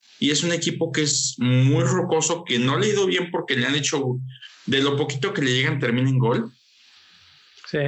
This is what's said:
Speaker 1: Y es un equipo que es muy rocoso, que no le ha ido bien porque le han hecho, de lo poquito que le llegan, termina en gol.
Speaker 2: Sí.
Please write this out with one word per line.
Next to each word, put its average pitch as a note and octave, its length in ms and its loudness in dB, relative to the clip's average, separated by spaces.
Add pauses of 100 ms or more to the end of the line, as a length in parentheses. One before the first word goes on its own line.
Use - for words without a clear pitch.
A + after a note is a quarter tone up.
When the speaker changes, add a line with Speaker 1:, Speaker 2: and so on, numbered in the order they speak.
(200)
Speaker 1:
Y C#3+ 100 2
es D3 140 0
un E3+ 80 0
equipo E3 400 -2
que D#3 100 0
es - 360 -2
muy C3 440 4
rocoso, F3+ 600 0
que A#2+ 160 0
no C#3 180 2
le G3+ 80 2
ha G#3+ 40 2
ido G3+ 160 2
bien F3+ 260 -2
porque E3 240 -2
le B2 100 0
han C3+ 80 0
hecho, C3 460 -2 (460)
de C3+ 160 2
lo C#3 140 2
poquito D#3 380 -2
que E3+ 80 -2
le B2+ 100 2
llegan, C3+ 280 0
termina B2 280 0
en C3+ 100 2
gol. A#2+ 340 0 (1160)
Speaker 2:
Sí. D#3 200 -4